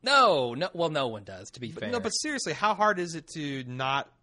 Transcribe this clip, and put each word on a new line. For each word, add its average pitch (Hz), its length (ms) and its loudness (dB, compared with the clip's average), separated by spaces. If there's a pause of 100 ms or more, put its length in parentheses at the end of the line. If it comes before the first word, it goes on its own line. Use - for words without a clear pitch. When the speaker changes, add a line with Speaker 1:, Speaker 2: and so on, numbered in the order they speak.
Speaker 1:
No, 202 540 6
no. 170 180 -2
Well, 170 160 0
no 139 180 0
one 107 160 -6
does, 95 280 -14
to - 80 -18
be 120 120 -8
Speaker 2:
But 165 120 -10
Speaker 1:
fair. 226 80 -4
Speaker 2:
no, 240 80 0
but 208 100 -4
seriously, 262 440 -4
how 208 200 0
hard 202 260 2
is 170 160 -6
it 151 200 -12
to 139 300 -6
not 131 460 -2 (120)